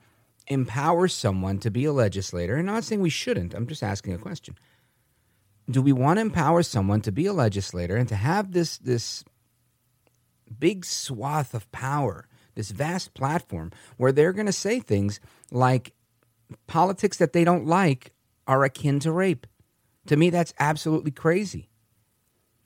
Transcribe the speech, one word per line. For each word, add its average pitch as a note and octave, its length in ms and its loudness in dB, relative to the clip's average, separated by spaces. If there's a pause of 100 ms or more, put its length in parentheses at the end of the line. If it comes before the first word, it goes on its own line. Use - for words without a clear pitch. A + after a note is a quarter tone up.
(460)
empower C#3+ 600 0
someone F#2+ 500 0
to A2+ 120 -2
be A#2+ 140 -2
a D3+ 80 0
legislator? F#2+ 600 0
And F3 160 -2
I'm G#3+ 60 -2
not A#3 80 -4
saying G3+ 180 -2
we E3+ 80 2
shouldn't. C3+ 440 -4
I'm A#2 120 -4
just D3+ 160 -8
asking G2 320 -4
a F2 40 -8
question. - 380 -14 (1120)
Do C3 140 2
we C#3 100 6
wanna C#3 280 4
empower E3 420 2
someone G#2 400 2
to G#2 100 -4
be C#3+ 140 -2
a G3+ 60 -2
legislator G2 640 -2
and A#2+ 120 0
to A2 80 -4
have F#3 360 -2
this, F3 260 0
this - 460 -4 (1300)
big F3 280 0
swath C#3 720 -6
of A2+ 180 -8
power, C3 560 -4 (260)
this G#2+ 160 -8
vast D3+ 440 -6
platform C3 580 -4 (240)
where C3 160 4
they're D3+ 200 4
gonna G3+ 200 -2
say G#3+ 260 -2
things G2+ 400 -2 (320)
like B2+ 420 2 (760)
politics F#3 520 0
that D#3+ 160 2
they E3+ 100 6
don't E3+ 220 2
like E3 480 2 (320)
are C3+ 180 4
akin C#3 360 0
to D#3 120 -2
rape? F3+ 340 0 (600)
To D3 100 4
me, E3+ 140 6
that's E3+ 280 0
absolutely D3+ 520 0
crazy. E3+ 580 -2 (960)